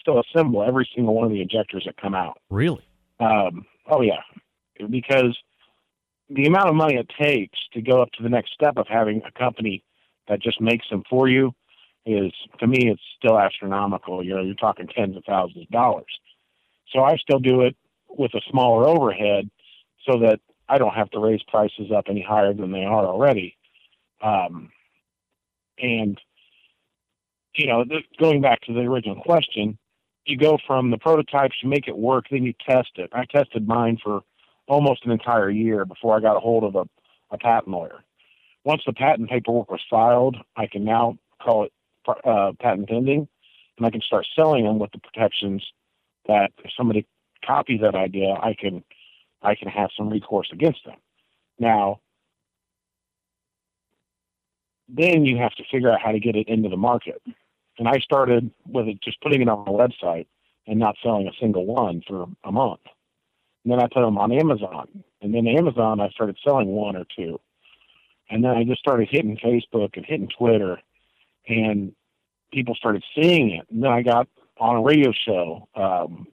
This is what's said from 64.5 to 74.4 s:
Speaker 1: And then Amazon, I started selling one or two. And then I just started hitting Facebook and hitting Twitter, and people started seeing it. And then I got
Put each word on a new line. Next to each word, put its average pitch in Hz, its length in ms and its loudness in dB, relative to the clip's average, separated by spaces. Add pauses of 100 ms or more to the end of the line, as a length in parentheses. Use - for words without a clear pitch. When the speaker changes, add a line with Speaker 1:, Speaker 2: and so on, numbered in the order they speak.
Speaker 1:
And 104 140 -4
then 117 120 0
Amazon, 117 540 2
I 101 100 -2
started 104 340 -6
selling 135 240 2
one 101 280 -4
or 87 80 -10 (120)
two. 82 240 -8 (880)
And 113 160 0
then 127 80 2
I 117 120 2
just 123 160 -4
started 120 300 0
hitting 110 260 -2
Facebook 117 600 -2
and 85 100 -12
hitting 147 300 -6
Twitter, 107 440 0 (680)
and 107 440 -2 (600)
people 120 240 -4
started 104 260 -2 (140)
seeing 156 340 4
it. 82 200 -10
And 113 120 -4
then 135 80 2
I 120 120 2
got 120 260 2 (300)